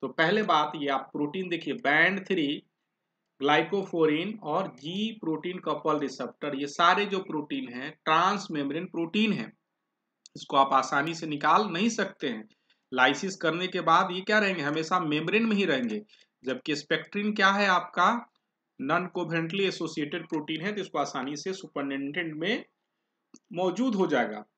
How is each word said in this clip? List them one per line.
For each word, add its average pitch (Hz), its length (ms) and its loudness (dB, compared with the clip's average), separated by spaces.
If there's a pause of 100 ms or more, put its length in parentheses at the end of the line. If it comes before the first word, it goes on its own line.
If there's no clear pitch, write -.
तो 135 40 -4
पहले 208 360 2
बात 156 320 4
ये 143 140 -2
आप - 240 -2
प्रोटीन 151 360 -4
देखिए, 160 240 -4
बैंड 165 540 2
थ्री, 156 360 0 (800)
ग्लाइकोफोरिन 165 1000 2
और 160 360 -2
जी 208 420 -6
प्रोटीन 165 380 -4
कपल 151 400 -2
रिसेप्टर, 135 560 -6
ये 143 120 -4
सारे 180 380 4
जो 190 140 -2
प्रोटीन 143 540 -6
हैं 139 320 -10
ट्रांसमेम्ब्रेन 165 800 0
प्रोटीन 185 480 0
हैं, - 240 -8 (760)
इसको - 220 -2
आप 135 160 4
आसानी 143 420 0
से 160 120 -8
निकाल 156 420 2
नहीं 185 200 0
सकते 190 400 -4
हैं। 107 200 -8 (420)
लाइसिस 139 440 2
करने 170 320 -2
के 180 140 -4
बाद 175 300 4
ये 185 100 -4
क्या 214 180 2
रहेंगे? 190 220 0
हमेशा 156 380 0
मेम्ब्रेन 165 460 0
में 220 100 2
ही 196 100 2
रहेंगे। 120 400 0 (380)
जबकि 131 320 -4
स्पेक्ट्रिन 202 580 -2
क्या 196 180 4
है? 202 160 2
आपका 190 640 2 (480)
non 165 280 0 (100)
covalently 165 520 -2
associated 165 600 -6
प्रोटीन 156 320 -6
है, 202 120 -4
तो 202 80 -6
इसको 170 180 -6
आसानी 139 360 -4
से 190 180 -6
सुपरनेटेड 147 840 -6
में 180 300 -2 (880)
मौजूद 185 420 0
हो 185 120 2
जाएगा। 110 380 0 (120)